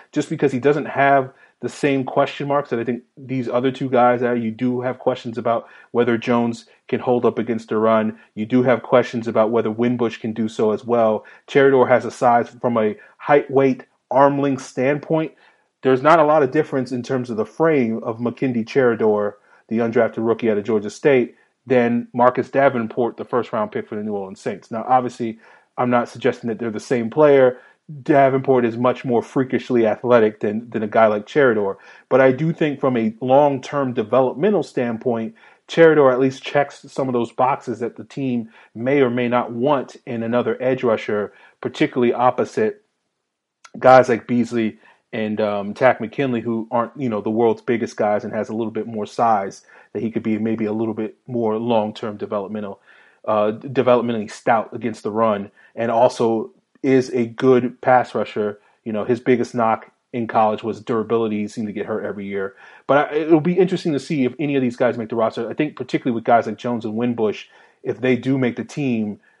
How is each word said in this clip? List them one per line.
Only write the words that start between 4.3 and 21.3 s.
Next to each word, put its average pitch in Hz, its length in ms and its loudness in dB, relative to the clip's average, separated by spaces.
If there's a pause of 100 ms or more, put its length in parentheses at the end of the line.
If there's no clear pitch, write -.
You 113 140 -4
do 123 320 -4
have 123 160 -6
questions 123 400 -4
about 117 280 -2 (260)
whether 117 260 2
Jones 117 480 -2 (220)
can 117 120 -2
hold 123 240 0
up 113 140 2
against 113 340 -4
a 110 60 0
run. 110 400 2 (160)
You 107 100 -6
do 127 200 2
have 120 180 2
questions 120 440 0
about 110 240 0
whether 113 200 0
Winbush 120 500 -2
can 110 140 -6
do 113 120 -4
so 110 260 0
as 104 120 -6
well. 113 400 0 (220)
Cheridor 135 420 4
has 120 160 4
a 113 60 -6
size 120 400 2
from 120 260 -2
a 107 200 0 (200)
height, 147 340 2
weight, 135 360 2 (240)
arm 139 320 4
length 139 200 -2
standpoint. 147 680 -2 (500)
There's 131 200 2
not 156 160 6
a 156 60 6
lot 151 180 4
of 131 80 2
difference 139 420 -2
in 123 100 -6
terms 123 280 -4
of 107 80 -6
the 110 80 -2
frame 131 560 0
of 117 160 -8
McKindy 120 480 -4
Cheridor, 107 680 2 (340)
the 113 100 -2
undrafted 113 480 0
rookie 113 240 0
out 104 80 0
of 104 60 -6
Georgia 104 260 -2
State, 131 460 2 (300)